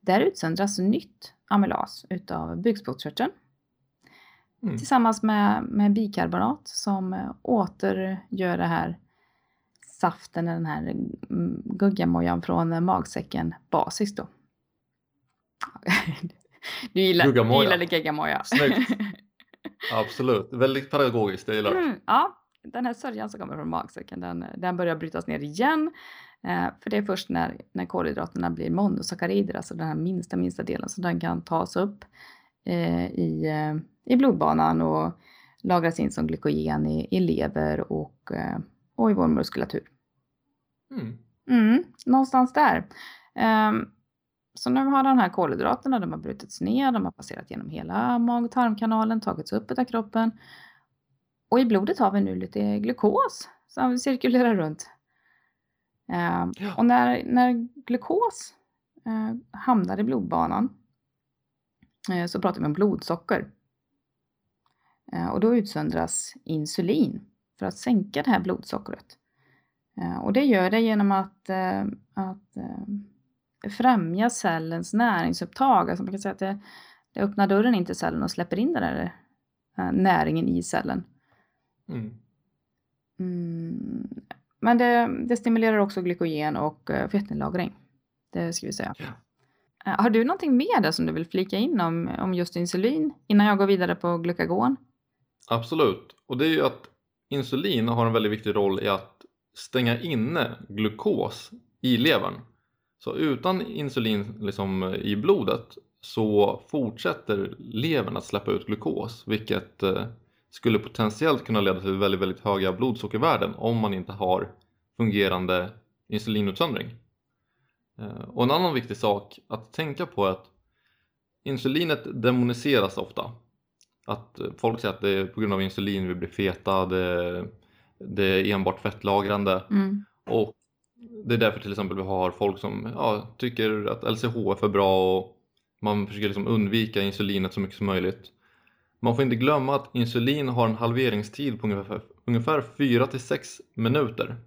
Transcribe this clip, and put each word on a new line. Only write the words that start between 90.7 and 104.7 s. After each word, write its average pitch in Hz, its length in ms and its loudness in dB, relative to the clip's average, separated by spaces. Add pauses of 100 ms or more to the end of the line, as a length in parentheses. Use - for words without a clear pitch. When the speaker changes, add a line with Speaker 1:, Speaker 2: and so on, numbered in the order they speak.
Speaker 1:
där 156 100 2
som 160 160 -2
du 156 60 -2
vill 160 140 -4
flika 190 300 -2
in 247 240 0
om, 165 380 -2
om 185 160 -2
just 175 220 -4
insulin 226 580 -2 (120)
innan 208 200 6
jag 208 120 4
går 196 80 4
vidare 180 280 2
på 175 240 -2
glukagon? 175 580 0 (720)
Speaker 2:
Absolut. 120 680 0 (100)
Och 127 120 -6
det 147 80 2
är 160 40 4
ju 151 160 4
att - 240 -4 (380)
insulin 135 600 0
har 117 180 2
en 113 60 2
väldigt 107 200 2
viktig 107 240 -2
roll 98 240 2
i - 80 0
att - 360 -2 (300)
stänga 120 460 0
inne 135 500 -2 (180)
glukos 104 800 -2 (300)
i 123 160 2
levern. 117 440 2 (580)
Så - 180 -8
utan 160 460 0
insulin 110 800 -2
liksom, 98 440 -2 (100)